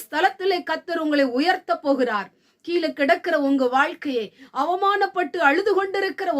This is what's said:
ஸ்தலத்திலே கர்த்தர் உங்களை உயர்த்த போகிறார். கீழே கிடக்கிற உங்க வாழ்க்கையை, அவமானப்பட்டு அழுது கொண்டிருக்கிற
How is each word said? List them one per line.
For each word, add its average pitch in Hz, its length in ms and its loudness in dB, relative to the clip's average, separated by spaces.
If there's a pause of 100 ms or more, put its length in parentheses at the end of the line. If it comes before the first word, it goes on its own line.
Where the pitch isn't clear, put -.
ஸ்தலத்திலே 370 580 0
கர்த்தர் 320 420 -4
உங்களை 285 240 2 (100)
உயர்த்த 349 400 0
போகிறார். 247 520 0 (360)
கீழே 330 260 0
கிடக்கிற 330 420 0 (120)
உங்க 277 220 2
வாழ்க்கையை, 262 560 -2 (360)
அவமானப்பட்டு 381 760 0 (100)
அழுது 392 260 2
கொண்டிருக்கிற 381 640 -2